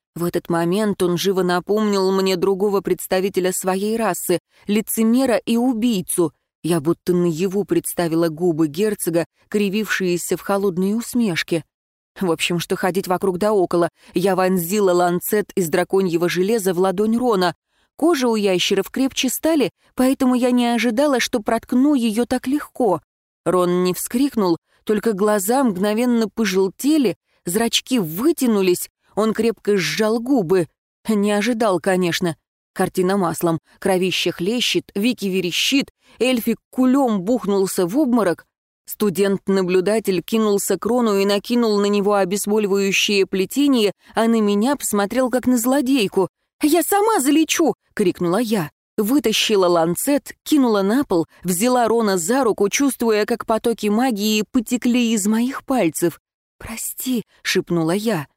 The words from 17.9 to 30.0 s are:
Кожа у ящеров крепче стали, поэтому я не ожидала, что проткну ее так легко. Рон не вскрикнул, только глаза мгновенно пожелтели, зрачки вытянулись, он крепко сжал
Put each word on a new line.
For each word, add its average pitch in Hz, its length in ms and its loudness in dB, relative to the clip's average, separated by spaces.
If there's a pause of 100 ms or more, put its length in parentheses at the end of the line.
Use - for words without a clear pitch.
Кожа 285 320 2
у 226 80 2
ящеров 190 540 0
крепче 262 400 -2
стали, 294 420 0 (240)
поэтому 254 400 2
я 247 160 0
не 247 160 2
ожидала, 240 520 0
что 220 220 -2
проткну 247 520 0
ее 233 320 0
так 254 220 -4
легко. 254 540 -2 (440)
Рон 180 380 2
не 180 100 0
вскрикнул, 220 640 0 (300)
только 214 240 0
глаза 208 540 2
мгновенно 220 640 0
пожелтели, 208 880 0 (280)
зрачки 226 540 0
вытянулись, 196 880 0 (260)
он 214 180 0
крепко 220 420 0
сжал 202 460 0